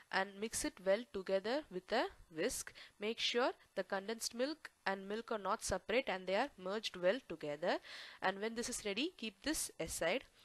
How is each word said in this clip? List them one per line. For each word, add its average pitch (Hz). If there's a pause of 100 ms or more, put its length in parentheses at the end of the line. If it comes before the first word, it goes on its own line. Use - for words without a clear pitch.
(100)
and 190 (100)
mix 226
it 302 (140)
well 202 (100)
together 196 (100)
with 180
a 269 (280)
whisk. - (260)
Make 220
sure 247 (240)
the 196
condensed 202
milk 269 (160)
and 196
milk 214
are 226
not 202
separate 214
and 185
they 185
are 254
merged 196
well 185 (100)
together. 156 (460)
And 190
when 226
this 240
is -
ready, 233
keep 220
this -
aside. 170 (200)